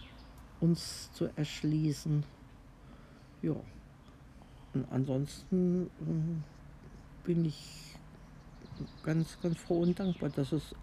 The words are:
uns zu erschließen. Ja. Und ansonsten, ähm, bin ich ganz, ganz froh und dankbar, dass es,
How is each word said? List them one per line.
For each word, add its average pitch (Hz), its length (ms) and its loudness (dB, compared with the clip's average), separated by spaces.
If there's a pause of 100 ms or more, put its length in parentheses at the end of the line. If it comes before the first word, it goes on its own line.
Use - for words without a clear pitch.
(600)
uns - 540 2
zu 165 220 0
erschließen. 151 840 2 (1200)
Ja. 156 140 2 (1160)
Und 135 200 0
ansonsten, 170 1000 2 (100)
ähm, 160 420 0 (840)
bin 170 200 4
ich - 520 -6 (1040)
ganz, 160 400 2
ganz 170 160 2
froh 170 220 2
und 175 180 6
dankbar, 175 320 2
dass 139 220 0
es, 151 300 0